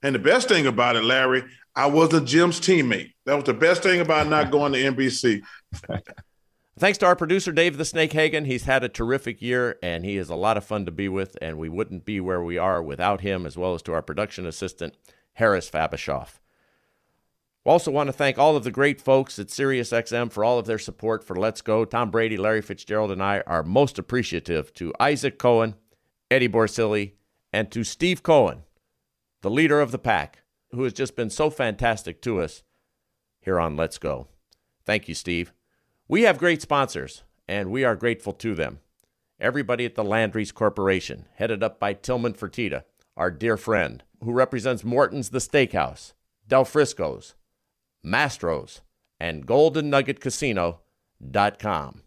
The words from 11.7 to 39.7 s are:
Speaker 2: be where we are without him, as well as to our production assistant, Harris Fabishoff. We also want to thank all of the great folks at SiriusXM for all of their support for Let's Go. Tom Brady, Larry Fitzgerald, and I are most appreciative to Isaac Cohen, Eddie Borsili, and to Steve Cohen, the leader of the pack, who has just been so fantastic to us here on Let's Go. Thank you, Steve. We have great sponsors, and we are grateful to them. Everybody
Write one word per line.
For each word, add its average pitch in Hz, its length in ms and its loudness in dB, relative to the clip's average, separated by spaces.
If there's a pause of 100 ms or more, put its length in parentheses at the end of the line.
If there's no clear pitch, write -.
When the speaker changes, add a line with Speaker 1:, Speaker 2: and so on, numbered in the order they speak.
Speaker 2:
be 104 160 -6
where 90 240 -2
we 85 140 -4
are 87 260 0
without 87 380 -2
him, 92 240 -4
as 71 100 -12
well 90 200 -2
as 80 80 -8
to 85 100 -6
our 80 80 -2
production 87 440 -6
assistant, 85 500 -8 (400)
Harris 101 340 2
Fabishoff. 71 720 -4 (1200)
We - 80 2
also 170 180 2
want 143 180 0
to 135 60 -4
thank 139 240 0
all 151 200 4
of 113 80 -4
the 123 60 -6
great 139 280 0
folks 135 400 2
at 101 80 -10
SiriusXM 120 840 -2
for 104 100 -2
all 123 160 2
of 104 60 -6
their 110 140 -2
support 110 440 -6
for 92 120 -8
Let's 107 260 -2
Go. 110 240 0
Tom 117 260 -2
Brady, 113 240 0
Larry 107 260 0
Fitzgerald, 104 500 -4
and 95 120 -4
I 98 240 0
are 82 160 -2
most 123 340 2
appreciative 90 760 -4
to 85 260 -8
Isaac 135 400 0
Cohen, 113 360 2 (540)
Eddie 127 200 4
Borsili, 107 640 0 (400)
and 104 180 -2
to 117 140 -4
Steve 175 360 -2
Cohen, 110 420 4 (800)
the 98 80 -2
leader 147 300 4
of 127 100 0
the 123 80 -6
pack, 90 400 -2 (320)
who 123 120 -4
has 120 100 -2
just 131 240 -6
been 113 120 -4
so 151 200 0
fantastic 117 720 -2
to 107 200 -2
us - 220 -8 (760)
here 92 180 0
on 80 160 -2
Let's 78 220 -4
Go. 64 300 -6 (580)
Thank 104 240 -2
you, 82 40 -8
Steve. 87 380 -4 (560)
We 185 140 2
have 202 160 6
great 165 240 0
sponsors, 127 600 -4 (220)
and 98 240 -4
we 127 140 -2
are 117 140 2
grateful 113 360 -4
to 110 220 -6
them. 76 240 -6 (600)
Everybody 123 420 -2